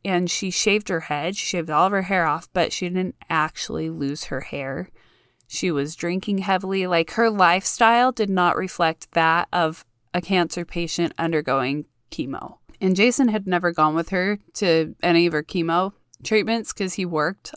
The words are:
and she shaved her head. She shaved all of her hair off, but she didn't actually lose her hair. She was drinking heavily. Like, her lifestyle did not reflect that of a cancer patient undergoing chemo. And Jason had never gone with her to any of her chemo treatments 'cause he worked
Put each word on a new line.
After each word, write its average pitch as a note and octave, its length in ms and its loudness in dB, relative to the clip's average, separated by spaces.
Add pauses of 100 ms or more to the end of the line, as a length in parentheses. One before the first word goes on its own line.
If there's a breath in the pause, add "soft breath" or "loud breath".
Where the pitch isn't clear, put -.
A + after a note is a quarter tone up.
and F3+ 240 0
she F#3 220 -4
shaved G#3 380 0
her E3+ 120 0
head. D#3 360 -4
She - 100 -6
shaved F3 240 -4
all D#3 160 4
of G3+ 60 2
her F#3+ 100 0
hair F3+ 240 0
off, D#3 260 -2
but F3 200 0
she F3+ 160 -4
didn't F#3 260 -2 (160)
actually D#3 580 -2
lose D3+ 360 -6
her C3+ 160 -6
hair. C#3 480 -8 (580 soft breath)
She - 240 -4
was D3 240 -2
drinking F#3 440 -2
heavily. F#3+ 500 -2
Like, E3+ 240 0
her A3+ 180 2
lifestyle A3 800 4
did G#3+ 200 -2
not F3+ 260 2
reflect E3+ 560 -2
that E3 400 2
of E3 320 -2 (280)
a F3+ 80 -2
cancer F3 440 0
patient E3+ 540 -2
undergoing D3 640 0 (260)
chemo. - 460 -8 (240)
And F#3 160 2
Jason A#3+ 320 4
had G#3 180 -2
never F3+ 240 0
gone D#3 240 0
with E3+ 140 0
her G3 320 -2 (140)
to D#3+ 500 0
any E3+ 220 6
of E3 60 2
her D3+ 120 0
chemo F3 480 0 (320)
treatments A3 480 0
'cause F#3+ 220 -4
he F#3 120 -4
worked E3 500 -2